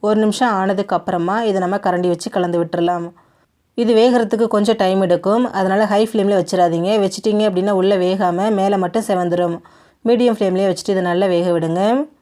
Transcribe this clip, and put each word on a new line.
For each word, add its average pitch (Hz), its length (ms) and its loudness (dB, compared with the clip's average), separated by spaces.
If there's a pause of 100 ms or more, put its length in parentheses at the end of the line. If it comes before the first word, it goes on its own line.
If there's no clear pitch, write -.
ஒரு 214 160 2
நிமிஷம் 214 380 0
ஆனதுக்கு 196 360 -2
அப்புறமா 175 400 -2 (120)
இதை 190 160 0
நம்ம 185 200 -2
கரண்டி 180 280 0
வச்சு 170 240 -6
கலந்து 175 240 -2
விட்டுறலாம். 170 440 -2 (800)
இது 233 160 2
வேகிறதுக்கு 233 560 2
கொஞ்சம் 214 260 2
டைம் 190 260 2
எடுக்கும், 190 380 2 (140)
அதனால 196 340 0
ஹை 208 160 2
ஃப்ளேம்ல 202 320 0
வச்சிடாதீங்க. 175 500 0 (140)
வச்சிட்டீங்க 208 440 -2
அப்படின்னா 196 320 0
உள்ள 196 220 2
வேகாம 185 460 0 (100)
மேலே 196 260 2
மட்டும் 214 260 -4
செவந்துடும். 175 440 0 (540)
மீடியம் 233 300 2
ஃப்ளேம்லயே 190 320 0
வச்சுட்டு - 260 -2
இதை 185 140 0
நல்லா 190 240 2
வேக 170 120 2 (100)
விடுங்க. 165 260 -2 (400)